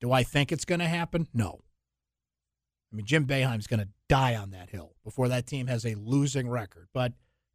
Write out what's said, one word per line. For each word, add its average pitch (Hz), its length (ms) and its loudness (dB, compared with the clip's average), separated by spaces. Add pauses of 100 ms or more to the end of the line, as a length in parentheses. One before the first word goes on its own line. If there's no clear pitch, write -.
Do 120 100 0
I 131 120 6
think 143 280 0
it's 160 140 -2
gonna 175 220 0
happen? 170 440 -2
No. 104 280 -2 (1300)
I 107 40 -10
mean, 107 100 -8
Jim 139 220 2
Boeheim's 127 400 0
gonna 104 220 0 (180)
die 131 280 4
on 101 140 -6
that 92 220 -16
hill 87 320 -12
before 123 240 0
that 123 180 0
team 131 220 -4
has 120 180 -2
a 113 80 -2
losing 127 560 0
record. 110 420 -8
But 123 220 -2 (420)